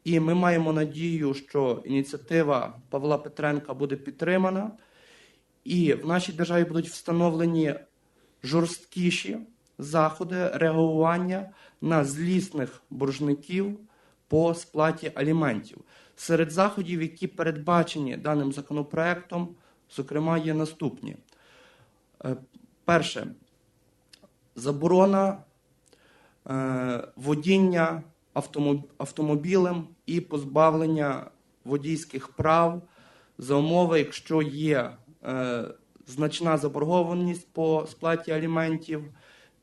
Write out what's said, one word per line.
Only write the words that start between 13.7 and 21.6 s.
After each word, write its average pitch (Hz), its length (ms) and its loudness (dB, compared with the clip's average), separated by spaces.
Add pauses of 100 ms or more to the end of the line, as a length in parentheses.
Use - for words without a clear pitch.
по 165 260 4
сплаті 160 600 -2
аліментів. 143 640 0 (380)
Серед 165 360 0
заходів, 180 500 0
які 165 240 -6
передбачені 160 920 0
даним 147 360 0
законопроектом, 165 960 -4 (480)
зокрема, 151 420 -2
є 156 160 -2
наступні. 156 640 -6 (1080)